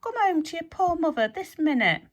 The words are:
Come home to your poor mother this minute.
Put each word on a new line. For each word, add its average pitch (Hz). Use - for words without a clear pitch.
Come 466
home 370
to 320
your 330
poor 349
mother 320
this 370
minute. 240